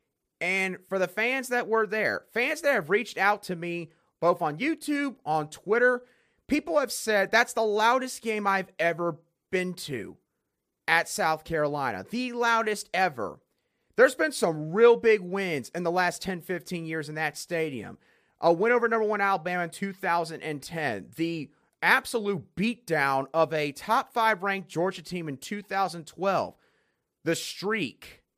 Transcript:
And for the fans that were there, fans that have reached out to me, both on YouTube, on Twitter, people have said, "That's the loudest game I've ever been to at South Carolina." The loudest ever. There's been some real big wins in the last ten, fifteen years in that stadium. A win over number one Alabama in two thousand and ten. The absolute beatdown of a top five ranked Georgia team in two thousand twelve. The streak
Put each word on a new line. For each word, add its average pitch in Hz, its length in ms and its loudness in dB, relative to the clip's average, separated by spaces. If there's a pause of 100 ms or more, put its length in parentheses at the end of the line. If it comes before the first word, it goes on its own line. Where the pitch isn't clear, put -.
(400)
And 185 380 -2 (100)
for 190 100 -2
the 180 100 2
fans 247 400 -2
that 240 200 -2
were 220 180 2
there, 180 460 -2
fans 294 280 -2
that 294 140 2
have 165 160 -2
reached 208 280 0
out 202 260 2
to 185 120 -6
me, 170 340 -6 (300)
both 175 220 4
on 151 160 0
YouTube, 285 680 -2
on 156 240 -2
Twitter, 247 540 2 (440)
people 311 320 0
have 254 140 0
said, 196 380 0
"That's 233 240 2
the 233 80 0
loudest 226 600 2
game 214 240 -2
I've 190 320 0
ever 165 380 0 (340)
been 185 240 -2
to 110 420 -10 (680)
at 165 220 2
South 160 360 -2
Carolina." 147 640 -2
The 247 240 -4
loudest 226 600 0
ever. 127 480 -2 (560)
There's 262 180 6
been 311 180 0
some 160 400 -2
real 233 240 8
big 220 240 4
wins 180 540 -4
in 180 80 -4
the 170 80 0
last 180 300 0
ten, 185 220 -6
fifteen 170 420 -6
years 160 240 -6
in 156 60 -10
that 151 240 -4
stadium. 135 600 -6 (420)
A 170 120 6
win 202 200 4
over 240 160 4
number 226 180 2
one 208 160 0
Alabama 180 420 0
in 165 60 -6
two 196 240 -8
thousand 170 480 -2
and 147 200 -6
ten. 139 540 -4
The 165 320 -4 (340)
absolute 202 720 0
beatdown 147 800 0
of 160 220 2
a 147 180 -2
top 226 400 -2
five 220 300 0
ranked 196 260 -4
Georgia 185 340 -2
team 170 260 -8
in 135 100 -8
two 208 240 -10
thousand 175 440 -4
twelve. 165 500 -2 (680)
The 165 100 2
streak - 880 -6 (160)